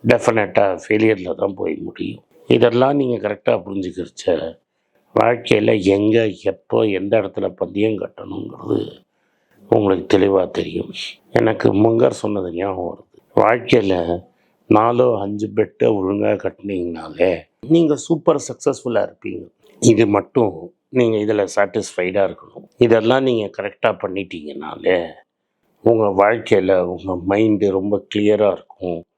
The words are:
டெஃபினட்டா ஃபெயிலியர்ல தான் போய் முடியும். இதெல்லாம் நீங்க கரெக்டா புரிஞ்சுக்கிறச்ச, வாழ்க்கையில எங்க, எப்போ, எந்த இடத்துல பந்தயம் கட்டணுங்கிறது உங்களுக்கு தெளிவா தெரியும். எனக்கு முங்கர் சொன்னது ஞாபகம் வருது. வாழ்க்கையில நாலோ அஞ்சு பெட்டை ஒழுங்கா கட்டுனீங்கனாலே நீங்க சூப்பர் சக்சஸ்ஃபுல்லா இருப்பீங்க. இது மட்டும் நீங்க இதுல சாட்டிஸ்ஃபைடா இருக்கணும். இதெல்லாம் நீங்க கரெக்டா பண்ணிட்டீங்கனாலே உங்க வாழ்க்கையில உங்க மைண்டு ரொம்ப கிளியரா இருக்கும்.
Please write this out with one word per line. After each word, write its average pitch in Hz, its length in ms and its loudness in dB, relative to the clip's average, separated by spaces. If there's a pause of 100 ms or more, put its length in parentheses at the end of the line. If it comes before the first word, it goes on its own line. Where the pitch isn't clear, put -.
டெஃபினட்டா 104 800 2
ஃபெயிலியர்ல 107 460 0
தான் 98 200 -4
போய் 90 220 -6
முடியும். - 460 -12 (240)
இதெல்லாம் 123 500 2
நீங்க 120 320 -2
கரெக்டா 104 220 -4
புரிஞ்சுக்கிறச்ச, 90 1080 -6 (600)
வாழ்க்கையில 113 640 2
எங்க, 104 460 2 (140)
எப்போ, 110 400 -2
எந்த 101 380 0
இடத்துல 98 280 -6
பந்தயம் 98 520 -2
கட்டணுங்கிறது - 920 -8 (760)
உங்களுக்கு 101 500 2
தெளிவா 95 320 2
தெரியும். 85 400 -6 (400)
எனக்கு 110 440 0
முங்கர் 117 360 4
சொன்னது 98 420 -6
ஞாபகம் 92 440 -6
வருது. - 420 -6
வாழ்க்கையில 98 840 2 (460)
நாலோ 117 520 4
அஞ்சு 104 360 -6
பெட்டை 107 260 -2
ஒழுங்கா 104 540 0
கட்டுனீங்கனாலே 85 1000 -4 (300)
நீங்க 156 280 2
சூப்பர் 165 400 -2
சக்சஸ்ஃபுல்லா 127 720 -4
இருப்பீங்க. 95 400 -12 (320)
இது 110 260 4
மட்டும் 101 680 -2 (160)
நீங்க 110 440 0
இதுல 101 140 0 (100)
சாட்டிஸ்ஃபைடா 95 800 -2
இருக்கணும். - 400 -20
இதெல்லாம் 117 460 4
நீங்க 113 280 -2 (120)
கரெக்டா 104 260 -4
பண்ணிட்டீங்கனாலே 87 1200 -4 (760)
உங்க 101 420 4
வாழ்க்கையில 98 560 2
உங்க 90 480 -4
மைண்டு 104 420 2
ரொம்ப 98 440 -2
கிளியரா 104 380 2
இருக்கும். 87 520 -8 (120)